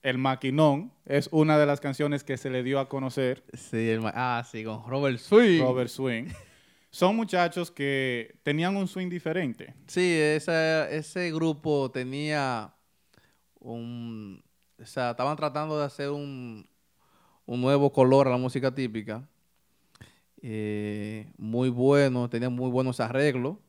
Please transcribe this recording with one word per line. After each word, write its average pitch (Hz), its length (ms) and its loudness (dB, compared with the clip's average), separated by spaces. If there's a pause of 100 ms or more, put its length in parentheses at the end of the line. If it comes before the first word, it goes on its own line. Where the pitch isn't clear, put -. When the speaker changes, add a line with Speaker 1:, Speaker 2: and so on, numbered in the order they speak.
Speaker 1:
El 127 160 -2
Maquinón 139 720 2 (140)
es 139 260 0
una 156 260 4
de 147 80 6
las 143 140 0
canciones 143 440 -4
que 135 120 -6
se 131 140 -8
le 127 120 -2
dio 135 180 -2
a 131 80 -6
conocer. 131 560 -4 (100)
Speaker 2:
Sí, 113 360 -2
el 113 100 0
ma-, 113 140 -2
ah, 123 360 -2
sí, 110 140 -10
con 113 240 -10
Robert 135 300 -2
Swing. 202 420 8
Speaker 1:
Robert 127 300 2
Swing. 127 360 -4 (640)
Son 196 260 2
muchachos 175 560 0
que 135 720 -4
tenían 170 320 0
un 196 100 -2
swing 185 220 -6
diferente. 160 680 -6 (140)
Speaker 2:
Sí, 180 240 2
esa, 156 760 2
ese 160 440 -6
grupo 151 580 0
tenía 135 840 -4 (840)
un... 117 880 -12 (360)
o 113 60 -20
sea, 123 240 -4
estaban 135 260 -4
tratando 151 400 -4
de 147 100 -2
hacer 143 240 -6
un, 131 580 -10 (760)
un 123 140 -4
nuevo 139 320 4
color 135 360 6
a - 20 2
la 123 60 0
música 127 360 -2
típica. 113 560 -8 (1120)
Eh, 107 960 -6
muy 120 320 0
bueno, 127 600 4
tenían 123 220 -2
muy 127 180 -4
buenos 127 300 0
arreglos. 131 560 0 (120)